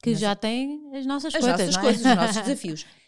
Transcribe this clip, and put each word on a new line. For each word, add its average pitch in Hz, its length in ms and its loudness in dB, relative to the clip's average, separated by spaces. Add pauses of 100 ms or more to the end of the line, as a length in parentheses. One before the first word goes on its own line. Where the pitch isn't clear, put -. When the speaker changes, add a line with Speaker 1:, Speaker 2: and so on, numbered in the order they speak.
Speaker 1:
Que 240 80 0
Speaker 2:
Mas 220 100 2
Speaker 1:
já 202 160 0
tem 269 580 -6
as 269 120 -6
nossas 285 280 -4
Speaker 2:
as 320 60 0
Speaker 1:
coisas, 240 180 2
Speaker 2:
nossas 185 160 0
Speaker 1:
não - 60 0
é? - 40 0
Speaker 2:
coisas, 233 220 4
os 247 100 6
nossos 220 200 2
Speaker 1:
<laughs> 214 80 -4
Speaker 2:
desafios. 190 420 -6 (220)